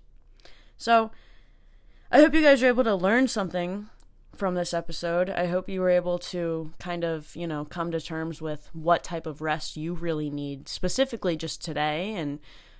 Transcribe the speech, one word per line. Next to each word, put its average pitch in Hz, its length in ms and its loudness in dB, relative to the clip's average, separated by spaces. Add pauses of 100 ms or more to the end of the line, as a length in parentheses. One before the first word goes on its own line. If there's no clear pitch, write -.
(800)
So, 226 320 4 (1000)
I 269 100 8
hope 311 120 8
you 302 80 6
guys 277 220 8
were 254 60 6
able 240 160 4
to 220 100 2
learn 214 340 4
something 185 640 -4 (440)
from 185 200 -2
this 175 180 -2
episode. 170 560 0
I 180 180 -4
hope 180 220 -2
you 190 140 -4
were 185 80 4
able 175 280 2
to 165 600 -4
kind 175 260 -4
of, 160 320 -6
you 170 100 -6
know, 151 200 -4
come 170 240 -6
to 165 100 -2
terms 160 400 -6
with 151 320 -6
what 160 320 0
type 165 220 -8
of 151 160 -8
rest 156 340 -4
you 160 160 -6
really 165 380 -2
need, 143 360 -8
specifically 190 680 0
just - 260 -8
today 151 520 -2
and 147 260 -6 (400)